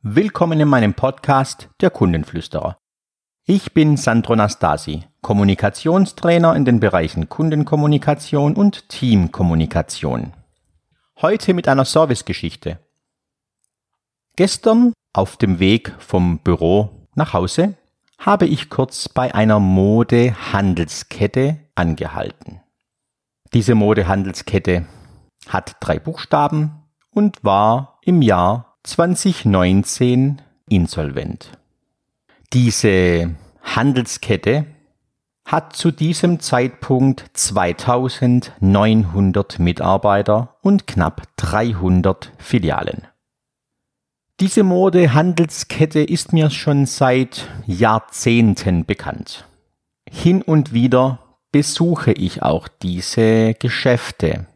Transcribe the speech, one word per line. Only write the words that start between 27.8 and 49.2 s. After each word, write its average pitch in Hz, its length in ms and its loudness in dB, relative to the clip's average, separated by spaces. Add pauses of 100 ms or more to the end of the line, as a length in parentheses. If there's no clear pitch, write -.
im 180 220 2
Jahr 101 440 2 (160)
zwanzig 175 640 -2
neunzehn 117 960 2 (280)
insolvent. 80 840 -4 (1000)
Diese 90 800 2 (280)
Handelskette 123 1040 -2 (800)
hat - 320 -6
zu 170 140 0
diesem 165 500 -2
Zeitpunkt 131 960 -2
zweitausendneunhundert 101 2250 0
Mitarbeiter 98 1040 0
und 196 240 2
knapp - 380 -4 (120)
dreihundert 92 1040 -2
Filialen. - 680 -4 (1300)
Diese 190 220 2
Modehandelskette 170 1400 2
ist - 300 -4
mir 160 160 4
schon 143 380 0
seit 131 600 -2 (180)
Jahrzehnten 107 1200 0
bekannt. - 600 -10 (600)